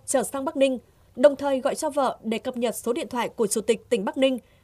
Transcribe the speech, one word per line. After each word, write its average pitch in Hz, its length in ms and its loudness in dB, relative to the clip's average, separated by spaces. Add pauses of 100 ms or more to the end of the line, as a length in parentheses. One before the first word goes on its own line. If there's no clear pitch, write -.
chở 254 160 0
sang 269 220 -6
Bắc 320 120 -4
Ninh, 269 220 2 (380)
đồng 277 200 6
thời 277 240 -2
gọi 247 140 -2
cho 311 160 -4
vợ 269 320 0
để 220 160 -2
cập 247 180 -8
nhật 233 200 -2
số - 160 -4
điện 311 160 -4
thoại 240 200 -4
của - 180 0
Chủ 214 140 -2
tịch 226 280 -2
tỉnh 202 160 0
Bắc 294 140 -4
Ninh 262 200 4 (260)